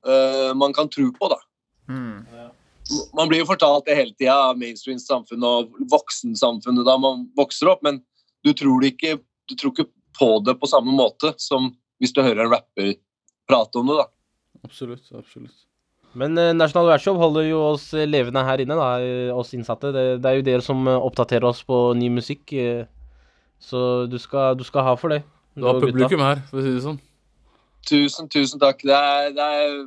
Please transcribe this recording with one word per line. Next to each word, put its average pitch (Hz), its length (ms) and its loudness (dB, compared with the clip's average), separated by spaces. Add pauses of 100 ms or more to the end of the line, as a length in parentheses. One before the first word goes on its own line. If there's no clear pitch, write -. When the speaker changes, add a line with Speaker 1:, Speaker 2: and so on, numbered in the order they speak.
Speaker 1:
eh, 131 480 2
man 139 240 0
kan 151 160 -2
tro 135 180 0
på, 190 200 -4
da. - 80 0 (500)
Speaker 2:
Mm. 117 460 -12
Speaker 3:
Ja. 120 140 -20 (680)
Speaker 1:
Man 160 160 0
blir 160 100 2
jo 160 80 -4
fortalt 147 380 2
det 151 80 2
hele 127 200 0
tiden 131 200 0
av 131 240 2
mainstream-samfunnet 120 880 -6
og 120 420 -2
voksensamfunnet 123 960 0
da 131 120 6
man 131 340 0
vokser 143 380 0
opp, - 120 2
men 143 180 -2 (440)
du 147 80 4
tror 131 300 2
det 135 100 2
ikke, 156 240 -4 (320)
du 131 60 -14
tror 131 180 -4
ikke - 160 -2 (260)
på 131 140 4 (140)
det 123 140 0
på 143 120 -6
samme 131 260 2
måte 135 420 0
som 131 340 -2 (240)
hvis 127 180 -2
du 139 100 0
hører 113 220 2
en 117 80 2
rapper 101 400 -2 (560)
prate 120 320 2
om 127 80 -2
det, 151 100 0
da. 135 80 0 (540)
Speaker 4:
Absolutt, 123 500 -16
absolutt. 120 460 -20 (580)
Speaker 3:
Men, 147 240 -4
eh, 170 140 2
National 165 340 2
Workshop 170 320 4
holder 156 300 2
jo 160 140 0
oss, 151 300 -2
eh, 156 140 -2
levende 131 380 0
her 135 180 -2
inne, 143 140 -2
da, 135 200 0
eh, 123 360 -4
oss 123 220 -6
innsatte. 120 380 -6
Det, 131 120 0 (140)
det 131 120 0
er 135 80 2
jo 135 80 -2
dere 123 180 2
som, 131 220 -2
eh, 131 140 2
oppdaterer 120 440 0
oss 120 180 0
på 127 180 0 (120)
ny 120 180 0
musikk, 120 420 -6
eh, 120 320 -4 (760)
så 123 440 -2
du 123 120 -8
skal, 135 360 0
du 131 100 -8
skal 135 200 -2
ha 127 120 2
for 170 120 -6
det. 151 140 -2 (340)
Speaker 4:
Du 131 80 -8
har 127 100 4
Speaker 3:
Du 127 40 2
og 135 40 2
gutta. 127 100 2
Speaker 4:
publikum 127 280 2
her, 139 240 0
for 135 140 -10
å 135 60 -2
si 131 80 0
det 123 100 -2
sånn. 147 160 -8 (840)
Speaker 1:
Tusen, 143 440 0
tusen 139 320 -2
takk. 139 220 2
Det 139 100 2
er, 143 400 2
det 147 120 -4
er 147 320 -2 (100)